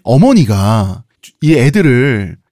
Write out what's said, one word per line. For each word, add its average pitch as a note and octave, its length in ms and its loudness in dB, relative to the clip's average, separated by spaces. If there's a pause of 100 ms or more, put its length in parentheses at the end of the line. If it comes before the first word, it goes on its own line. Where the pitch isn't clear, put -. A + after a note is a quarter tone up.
어머니가 A2 1000 0 (180)
주-, - 100 -20 (100)
이 D#3 120 2
애들을 C3 840 0 (140)